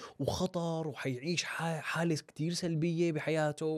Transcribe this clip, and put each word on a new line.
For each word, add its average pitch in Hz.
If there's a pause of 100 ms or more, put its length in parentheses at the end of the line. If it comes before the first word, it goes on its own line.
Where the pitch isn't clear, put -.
(200)
وخطر 165
وحيعيش 135
ح-، 165
حالة 160
كتير 160
سلبية 170
بحياته 151 (120)